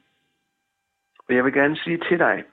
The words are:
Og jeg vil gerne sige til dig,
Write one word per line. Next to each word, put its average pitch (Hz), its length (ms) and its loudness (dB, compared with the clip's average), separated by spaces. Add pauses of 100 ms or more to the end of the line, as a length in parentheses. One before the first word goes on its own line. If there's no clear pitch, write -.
(1300)
Og 127 60 0
jeg 127 100 2
vil 135 80 0
gerne 143 240 2
sige 170 220 -6
til 170 200 -2
dig, 117 340 0